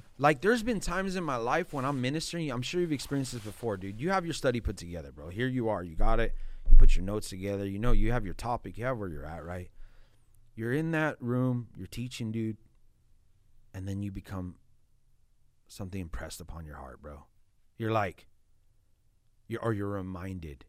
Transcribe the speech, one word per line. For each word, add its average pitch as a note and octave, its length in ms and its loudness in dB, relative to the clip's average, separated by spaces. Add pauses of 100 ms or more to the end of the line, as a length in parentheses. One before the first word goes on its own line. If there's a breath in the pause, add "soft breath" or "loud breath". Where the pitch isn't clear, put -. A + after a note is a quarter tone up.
(180)
Like, C#3+ 240 2
there's A3 200 2
been A3 180 -4
times F#3 360 -4
in F3+ 80 -6
my C#3 120 -4
life B2+ 360 -2
when C3+ 120 -4
I'm C#3 160 -4
ministering, D3+ 500 -4
I'm A#2+ 100 -6
sure F3 200 -4
you've E3 120 -2
experienced C3+ 400 -4
this A#2 100 -10
before, G#2+ 340 -8
dude. G2 240 -10
You E3 100 -4
have F#3+ 160 -2
your D#3+ 80 -6
study A#2+ 260 -2
put G2+ 160 -6
together, E2 360 -12
bro. D2 180 -16
Here A2+ 180 -4
you B2+ 220 -2
are, F#2 120 -2
you E2 140 -12
got A2 240 6
it. A2+ 140 0 (340 soft breath)
You - 80 12
put - 200 12
your F2 80 2
notes G#2 260 -4
together, G2 360 -6
you G2 120 -4
know, A#2+ 140 4
you A#2 200 8
have A2+ 140 -2
your D#2+ 80 -8
topic, A2+ 420 -8
you A2 80 -8
have C3 140 -6
where G2+ 100 -8
you're D2 160 -10
at, D#2 200 -12
right? F2 260 -12 (840 soft breath)
You're A2+ 180 -6
in D#3+ 180 -2
that D#3 320 -2
room, B2 540 -2
you're F#2 100 -12
teaching, A#2+ 460 -8
dude, A2 260 -6 (1120)
and F#2+ 160 -10
then G2 140 -6
you G2+ 80 -8
become F#2+ 460 -12 (1120)
something F#2+ 320 -12
impressed E2 400 -10
upon E2 260 -14
your D2 100 -16
heart, C2 240 -18
bro. D2 240 -18 (540)
You're A2 140 -4
like, G2+ 340 -4 (1200)
you're, A2+ 160 -10
or A#2 100 0
you're G2+ 160 -4
reminded. F#2 800 -10